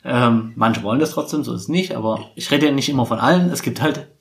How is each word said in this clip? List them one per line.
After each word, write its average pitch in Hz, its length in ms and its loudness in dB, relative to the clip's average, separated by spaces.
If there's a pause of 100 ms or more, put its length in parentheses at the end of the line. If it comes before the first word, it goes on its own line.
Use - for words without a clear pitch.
Ähm, 117 520 2
manche 113 260 0
wollen 110 180 0
das 156 100 2
trotzdem, - 340 -4
so 123 80 -6
ist 110 100 -6
es - 60 -12
nicht, 180 260 -2
aber 110 400 -4
ich - 160 -8
rede 147 160 4
ja 143 60 4
nicht 135 160 0
immer 135 180 2
von 117 120 -2
allen, 175 320 4
es - 120 -6
gibt - 200 -2
halt 147 260 0 (120)